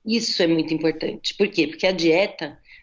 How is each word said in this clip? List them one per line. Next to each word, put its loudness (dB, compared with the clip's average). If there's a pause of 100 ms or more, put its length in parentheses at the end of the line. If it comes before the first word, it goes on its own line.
isso 0
é 4
muito 0
importante. -4
Por 2
quê? 0
Porque -4
a 4
dieta 0 (240)